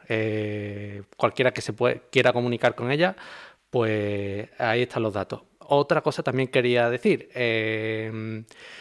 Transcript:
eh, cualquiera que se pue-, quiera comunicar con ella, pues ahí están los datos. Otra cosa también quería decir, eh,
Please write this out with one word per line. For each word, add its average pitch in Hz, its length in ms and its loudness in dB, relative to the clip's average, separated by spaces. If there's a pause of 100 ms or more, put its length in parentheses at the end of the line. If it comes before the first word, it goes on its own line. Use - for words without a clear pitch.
eh, 104 960 -4 (140)
cualquiera 123 340 2
que - 100 -8
se - 120 -6
pue-, 123 280 0 (100)
quiera 123 220 6
comunicar 120 420 0
con 120 160 -4
ella, 175 240 2 (540)
pues 104 800 -2 (100)
ahí 120 240 2
están 120 200 -4
los 107 100 -2
datos. - 280 -6 (180)
Otra 143 420 2
cosa 151 220 -2
también 131 260 0
quería 120 400 4
decir, 127 440 0
eh, 110 1080 -2 (380)